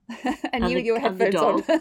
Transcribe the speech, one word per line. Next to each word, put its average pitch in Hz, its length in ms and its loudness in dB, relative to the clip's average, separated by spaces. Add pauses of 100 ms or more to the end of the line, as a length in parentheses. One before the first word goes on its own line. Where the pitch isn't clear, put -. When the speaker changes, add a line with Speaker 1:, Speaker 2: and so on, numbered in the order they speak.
Speaker 1:
<laughs> 226 160 -16
and 262 120 -2 (160)
Speaker 2:
And 233 120 0
Speaker 1:
you 233 40 0
Speaker 2:
the, 247 80 0
Speaker 1:
with 247 80 0
your 226 140 2
Speaker 2:
and 190 200 -2
the 185 60 4
Speaker 1:
headphones 190 420 2
Speaker 2:
dog. 320 140 2